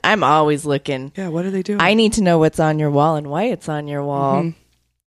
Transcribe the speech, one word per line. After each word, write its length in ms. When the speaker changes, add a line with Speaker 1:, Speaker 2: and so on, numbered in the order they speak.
Speaker 1:
I'm 180
always 420
looking. 520
Speaker 2:
Yeah, 100
what 160
are 80
they 100
doing? 200
Speaker 1:
I 120
need 200
to 100
know 160
what's 220
on 180
your 120
wall 260
and 120
why 140
it's 240
on 220
your 160
wall. 380
Speaker 2:
Mm-hmm. 160